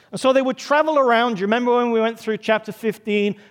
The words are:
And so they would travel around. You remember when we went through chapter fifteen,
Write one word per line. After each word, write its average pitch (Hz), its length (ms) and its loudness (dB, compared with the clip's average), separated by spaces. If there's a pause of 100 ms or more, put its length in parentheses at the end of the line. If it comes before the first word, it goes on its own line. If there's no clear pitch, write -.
(120)
And 202 80 -10
so 262 140 0
they 269 80 2
would 262 160 -2
travel 311 400 0
around. 233 420 2
You 196 60 -4
remember 240 300 0
when 240 160 0
we 226 100 0
went 226 180 -2
through 220 180 -4
chapter 214 340 -2
fifteen, 208 640 -4 (160)